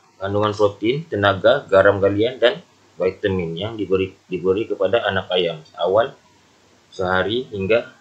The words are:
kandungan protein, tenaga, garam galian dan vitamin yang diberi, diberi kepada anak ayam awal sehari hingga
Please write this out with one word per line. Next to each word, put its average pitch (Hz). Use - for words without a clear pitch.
kandungan 101
protein, 104
tenaga, 101
garam 95
galian 104
dan 127
vitamin 92
yang 104
diberi, 92
diberi 95
kepada 104
anak 95
ayam 85
awal 104
sehari 95
hingga 107